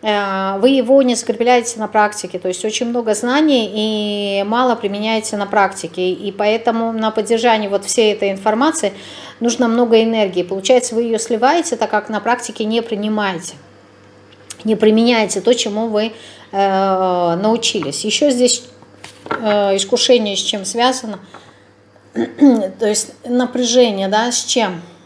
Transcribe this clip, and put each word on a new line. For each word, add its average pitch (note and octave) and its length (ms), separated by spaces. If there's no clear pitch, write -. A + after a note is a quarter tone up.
э, G3 580
вы B3 100
его C4+ 320
не B3 140
закрепляете A#3 600
на G#3+ 100
практике, G#3 500
то F3 100
есть F3+ 160
очень A3 240
много A#3 260
знаний B3 600
и G#3 720
мало A#3+ 280
применяете G#3+ 640
на G3+ 100
практике, F#3+ 640
и G3 200
поэтому A3+ 600
на A3 180
поддержание A3 580
вот G3 160
всей G#3+ 300
этой G3+ 160
информации A#3 640
нужно A#3 280
много A3+ 340
энергии. G#3 420
Получается, G#3 500
вы A3+ 80
её A3+ 160
сливаете, B3 580
так A3+ 140
как G#3 200
на G#3+ 100
практике A#3+ 440
не A3+ 180
принимаете, G#3 720
не A3 120
применяете A3 680
то, A#3 120
чему A3 340
вы, G#3+ 240
э, F#3+ 880
научились. G#3+ 640
Ещё C#4+ 240
здесь, B3 320
э, G#3 340
искушение A3 600
с - 40
чем G3 240
связано, A#3 540
<clears throat> A3+ 640
то A3 80
есть G#3+ 260
напряжение, A#3+ 840
да, A3 220
с - 140
чем? F#3 380